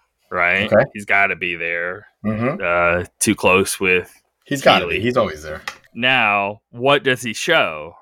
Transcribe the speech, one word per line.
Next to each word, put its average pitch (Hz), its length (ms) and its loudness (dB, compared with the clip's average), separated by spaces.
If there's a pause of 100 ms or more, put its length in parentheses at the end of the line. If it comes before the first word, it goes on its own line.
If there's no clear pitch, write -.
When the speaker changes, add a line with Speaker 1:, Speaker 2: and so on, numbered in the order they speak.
(300)
Speaker 1:
right? 92 420 0
Speaker 2:
Okay. 110 120 6 (100)
Speaker 1:
He's 104 120 -14
gotta 98 300 0
be 87 200 -6
there. 85 500 -6 (180)
Speaker 2:
Mm-hmm. 113 380 -4 (400)
Speaker 1:
Uh, 87 40 -8 (140)
too 110 140 2
close 95 460 2
with 90 340 0 (320)
Speaker 2:
He's 139 160 -6
gotta 117 240 4
Speaker 1:
Keighley. 85 140 -4
Speaker 2:
be. 98 40 -4
He's 123 140 -2
always 82 240 -2
there. 78 220 -12 (320)
Speaker 1:
Now, 110 720 0
what 135 320 2
does 127 220 0
he 113 100 -6
show, 85 680 -2